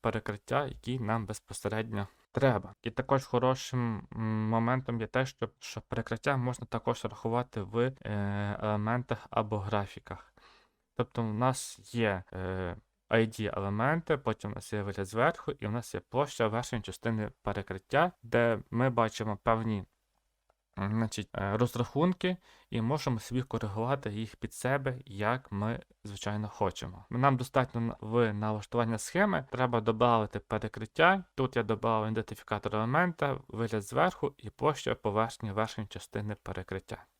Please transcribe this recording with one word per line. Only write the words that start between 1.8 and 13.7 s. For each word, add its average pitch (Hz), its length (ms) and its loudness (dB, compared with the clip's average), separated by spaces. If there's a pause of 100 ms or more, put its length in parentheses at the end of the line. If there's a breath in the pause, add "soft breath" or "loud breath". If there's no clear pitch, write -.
треба. - 500 2
І 113 100 -4
також 131 340 0
хорошим, 123 920 0
м, 110 340 0
моментом 117 520 2
є 107 60 -4
те, 131 180 2
що, - 240 -4 (100)
що - 220 -10
перекриття - 560 0
можна 123 280 -2
також - 400 -2
рахувати 113 560 -2
в, 104 160 -4 (280)
е, 101 560 -2
елементах 110 680 0
або 107 300 0
графіках. 98 760 -4 (600 soft breath)
Тобто 120 280 -2
в 110 100 -2
нас 127 460 0 (160)
є, 101 280 2 (100)
е, 92 420 -4 (340)
I 113 180 4
D 110 300 -4
елементи, 123 600 0